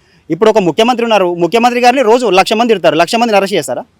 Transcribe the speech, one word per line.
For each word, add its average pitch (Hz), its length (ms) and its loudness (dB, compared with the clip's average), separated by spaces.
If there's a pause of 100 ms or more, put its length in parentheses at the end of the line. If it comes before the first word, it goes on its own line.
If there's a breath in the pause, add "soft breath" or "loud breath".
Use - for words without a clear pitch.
(300)
ఇప్పుడు 196 200 2
ఒక 214 80 0
ముఖ్యమంత్రి 220 460 0
ఉన్నారు, 190 300 0
ముఖ్యమంత్రి 233 460 0
గారిని 247 220 2
రోజు 240 240 2
లక్ష 185 260 0
మంది 226 220 0
తిడతారు, 180 200 0
లక్ష 170 220 0
మందిని 226 200 0
అరెస్ట్ 196 200 0
చేస్తారా? 135 280 -6 (160)